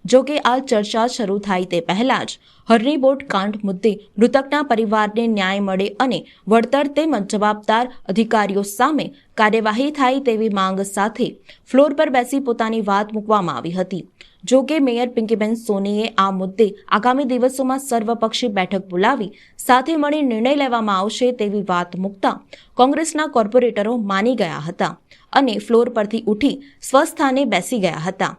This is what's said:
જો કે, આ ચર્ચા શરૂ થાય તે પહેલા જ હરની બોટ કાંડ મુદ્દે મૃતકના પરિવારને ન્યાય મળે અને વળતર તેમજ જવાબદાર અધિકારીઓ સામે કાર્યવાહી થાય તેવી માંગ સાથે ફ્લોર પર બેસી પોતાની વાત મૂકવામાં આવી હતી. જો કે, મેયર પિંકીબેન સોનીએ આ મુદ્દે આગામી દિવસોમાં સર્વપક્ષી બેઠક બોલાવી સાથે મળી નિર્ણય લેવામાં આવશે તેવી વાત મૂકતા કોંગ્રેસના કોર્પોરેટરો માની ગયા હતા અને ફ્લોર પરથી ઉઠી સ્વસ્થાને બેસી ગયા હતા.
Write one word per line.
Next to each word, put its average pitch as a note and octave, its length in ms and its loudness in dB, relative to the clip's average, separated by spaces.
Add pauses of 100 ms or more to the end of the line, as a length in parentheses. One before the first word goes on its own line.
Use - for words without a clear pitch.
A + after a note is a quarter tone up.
જો B3 180 4
કે, C#4+ 160 -4
આ B3 200 2
ચર્ચા A3+ 480 0
શરૂ G#3 320 -4
થાય F#3+ 260 -2
તે F3 160 -2
પહેલા F#3+ 440 0
જ - 140 -12 (320)
હરની A#3 260 4
બોટ C#4 280 2
કાંડ G3+ 400 -2
મુદ્દે G3 340 0 (200)
મૃતકના C#4 440 2
પરિવારને A3 640 0
ન્યાય G3+ 340 0
મળે G3 400 -2
અને A#3+ 260 -2 (220)
વળતર A#3+ 380 4
તેમજ C#4 500 0
જવાબદાર G#3+ 560 0 (160)
અધિકારીઓ G#3 540 0
સામે B3 520 -2 (220)
કાર્યવાહી A3 540 2
થાય C4+ 300 0
તેવી A3 280 0
માંગ F#3+ 320 0
સાથે G3+ 560 -4 (340)
ફ્લોર C#4+ 240 4
પર D4+ 160 2
બેસી B3+ 300 0
પોતાની A#3 400 -2
વાત G#3 320 0
મૂકવામાં G#3 440 0
આવી D3 140 -6
હતી. F#3 380 -4 (360)
જો C4 180 4
કે, D#4 160 -2
મેયર B3 300 0
પિંકીબેન A3 460 -2
સોનીએ G#3 640 -2
આ G3 120 2
મુદ્દે F#3+ 440 0 (140)
આગામી B3 360 2
દિવસોમાં B3+ 540 0
સર્વપક્ષી A3+ 720 -2
બેઠક F#3+ 380 -2
બોલાવી G3+ 460 0 (340)
સાથે C4 300 4
મળી D4 260 0
નિર્ણય A#3+ 320 0
લેવામાં A#3 440 0
આવશે A3+ 340 0
તેવી G#3 300 -2
વાત F3+ 340 -2
મૂકતા G3 440 -4 (340)
કોંગ્રેસના D4+ 520 2
કોર્પોરેટરો A3+ 680 0
માની G#3 380 0
ગયા D#3 340 -4
હતા F3 280 -4 (360)
અને F3+ 260 2
ફ્લોર A#3 300 2
પરથી A3+ 380 -2
ઉઠી G#3+ 360 0 (280)
સ્વસ્થાને C#4+ 540 2
બેસી G#3 340 -2
ગયા D#3+ 280 -2
હતા. F#3+ 320 -4